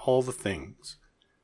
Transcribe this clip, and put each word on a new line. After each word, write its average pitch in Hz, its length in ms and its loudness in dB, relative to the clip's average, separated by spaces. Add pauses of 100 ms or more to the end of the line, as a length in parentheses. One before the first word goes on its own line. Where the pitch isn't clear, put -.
all 127 160 6
the 127 80 -4
things. - 680 -6 (460)